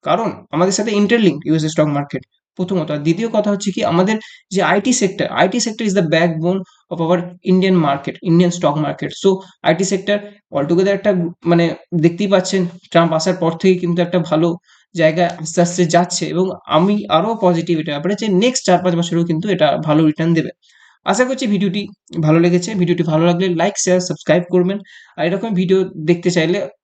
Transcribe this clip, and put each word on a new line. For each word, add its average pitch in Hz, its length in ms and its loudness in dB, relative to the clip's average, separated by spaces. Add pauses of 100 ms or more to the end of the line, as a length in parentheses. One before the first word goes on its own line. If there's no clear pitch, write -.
কারণ 185 240 0 (260)
আমাদের 185 220 2
সাথে 214 140 -2 (100)
ইন্টারলিঙ্কড 196 460 2
ইউএসএ 156 260 0
স্টক 151 240 2
মার্কেট। 143 260 -8 (360)
প্রথমত, 180 320 -2
আর 151 140 -4
দ্বিতীয় 190 300 0
কথা 208 180 0
হচ্ছে 202 180 -4
কি, 220 100 -4 (100)
আমাদের 185 240 2 (380)
যে 190 100 0
আইটি 202 380 2
sector, - 260 -2 (140)
আইটি 190 240 2
sector 220 240 -6
is 190 100 -2
the 170 160 0
backbone 170 440 0 (340)
of 170 120 -10
our 180 140 2 (320)
Indian 185 240 4 (120)
market, 139 280 -4 (140)
Indian 175 280 4
stock 147 180 0 (100)
market। 143 260 -6 (100)
So 190 80 4 (380)
আইটি 165 260 2
sector 202 240 -2 (400)
altogether 175 420 2
একটা, 202 120 0 (340)
মানে, 170 200 4 (380)
দেখতেই 170 300 -2
পাচ্ছেন 185 280 0 (300)
ট্রাম্প 165 220 2
আসার 165 280 0
পর 165 100 0
থেকেই 180 320 2
কিন্তু 170 180 -2
একটা 175 180 0
ভালো 160 280 0 (480)
জায়গায় 165 340 2 (120)
আস্তে 160 200 -6
আস্তে 175 240 2
যাচ্ছে 170 380 0 (100)
এবং 180 120 0 (320)
আমি 196 180 4 (220)
আরো 190 120 0 (120)
পজিটিভ 175 380 2
এটা 156 160 -6
ব্যাপারে 180 260 -4
যে 226 60 -4 (160)
নেক্সট 254 220 0
চার 180 180 4
পাঁচ 185 120 0
বছরেও 170 300 0
কিন্তু 170 200 -4 (100)
এটা 151 120 2 (180)
ভালো 156 240 2
রিটার্ন 165 240 0
দেবে। 160 180 0 (540)
আশা 208 200 0
করছি 262 220 -4
ভিডিওটি 202 340 0 (380)
ভালো 156 200 4
লেগেছে। 175 300 2 (120)
ভিডিওটি 170 220 0
ভালো 160 220 0
লাগলে 175 200 2 (160)
like, 196 220 -2
শেয়ার, 180 160 2
সাবস্ক্রাইব 175 520 0
করবেন। 180 260 2 (400)
আর 160 100 -2
এরকম 196 260 -4
ভিডিও 185 260 2 (300)
দেখতে 170 220 2
চাইলে 170 260 0 (260)